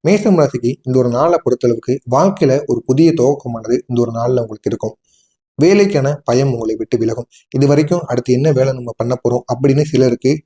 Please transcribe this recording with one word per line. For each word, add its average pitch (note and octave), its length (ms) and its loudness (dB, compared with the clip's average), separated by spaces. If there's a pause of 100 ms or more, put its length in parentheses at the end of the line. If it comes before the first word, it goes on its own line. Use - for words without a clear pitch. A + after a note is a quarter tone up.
மேசம் G3+ 340 2
ராசிக்கு B2+ 420 0
இந்த B2+ 180 -2
ஒரு A#2+ 120 2
நாளை D#3+ 280 0
பொறுத்தளவுக்கு A#2+ 560 -2 (140)
வாழ்க்கையில C#3+ 580 2
ஒரு A#2+ 160 -2
புதிய D#3 300 4
துவக்கமானது B2+ 680 -2
இந்த A#2+ 200 -4
ஒரு A#2 140 -2
நாள்ல A#2 300 -2
உங்களுக்கு A2 280 -8
இருக்கும். A2+ 240 -6 (640)
வேலைக்கான F#3 500 2 (140)
பயம் C3+ 280 0
உங்களை A2+ 240 -4
விட்டு A2+ 240 -4
விலகும். A2+ 280 -4 (260)
இது C3+ 140 2
வரைக்கும் D#3 380 0
அடுத்து B2 280 -4
என்ன C3+ 200 2
வேலை C3 200 0
நம்ம B2 240 -10
பண்ண A#2+ 180 -4
போறோம் A#2+ 320 -2
அப்படின்னு C3+ 380 0
சிலருக்கு C3 460 0 (160)